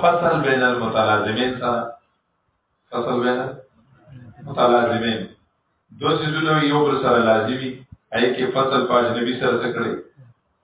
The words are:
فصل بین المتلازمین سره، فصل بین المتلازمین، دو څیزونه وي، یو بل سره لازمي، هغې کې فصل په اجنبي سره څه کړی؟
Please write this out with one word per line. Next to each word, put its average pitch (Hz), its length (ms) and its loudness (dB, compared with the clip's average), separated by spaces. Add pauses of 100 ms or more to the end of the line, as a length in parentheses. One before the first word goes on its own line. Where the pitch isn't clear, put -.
فصل 170 400 2
بین 131 220 2
المتلازمین 110 960 0
سره، 120 220 -2 (1080)
فصل 123 280 -4
بین 123 200 0 (960)
المتلازمین، 117 880 0 (680)
دو 139 180 -4
څیزونه 156 440 0
وي، 147 140 2
یو 147 180 2
بل 135 160 0
سره 123 160 2
لازمي، 117 540 0 (400)
هغې 117 220 2
کې 127 200 -2
فصل 131 340 0
په - 60 0
اجنبي 120 460 0
سره 120 180 0
څه 127 140 -2
کړی؟ 113 220 -4 (720)